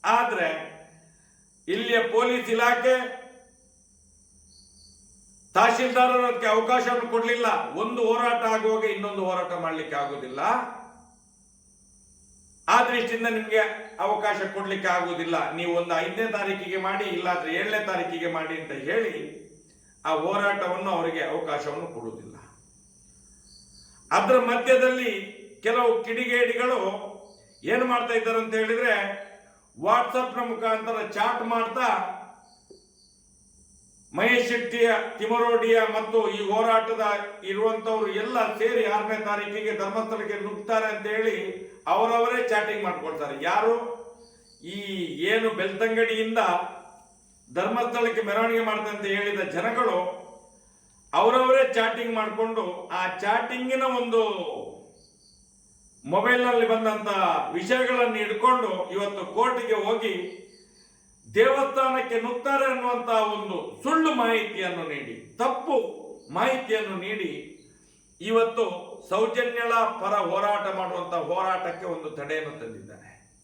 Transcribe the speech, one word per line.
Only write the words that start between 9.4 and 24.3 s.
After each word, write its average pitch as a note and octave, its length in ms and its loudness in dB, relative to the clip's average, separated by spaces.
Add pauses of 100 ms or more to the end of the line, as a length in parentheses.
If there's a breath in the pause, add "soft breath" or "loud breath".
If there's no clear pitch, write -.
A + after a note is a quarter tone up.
ಮಾಡ್ಲಿಕ್ಕೆ D#3+ 420 -6
ಆಗುದಿಲ್ಲ, C#3 440 -6 (2250)
ಆ A#3+ 120 8
ದೃಷ್ಟಿಯಿಂದ A#3 440 0
ನಿಮ್ಗೆ A3 320 0 (400)
ಅವಕಾಶ G3+ 380 0 (160)
ಕೊಡ್ಲಿಕ್ಕೆ G3 340 -4
ಆಗುದಿಲ್ಲ. E3 680 -2
ನೀವು E3+ 200 -2
ಒಂದು F3 260 0
ಐದನೇ G3+ 320 -2
ತಾರೀಕಿಗೆ F#3+ 460 -4
ಮಾಡಿ, G3 280 -2
ಇಲ್ಲಾಂದ್ರೆ F3 500 -2
ಏಳನೇ G#3 300 -2
ತಾರೀಕಿಗೆ E3+ 460 -4
ಮಾಡಿ D#3+ 300 -6
ಅಂತ C#3+ 100 -12
ಹೇಳಿ F3 760 -4 (560 soft breath)
ಆ D#3+ 80 0
ಹೋರಾಟವನ್ನು, G3 800 0
ಅವರಿಗೆ E3 320 -2
ಅವಕಾಶವನ್ನು D3+ 640 -4
ಕೊಡುವುದಿಲ್ಲ. A2+ 480 -12 (1800 loud breath)
ಅದರ B3+ 280 6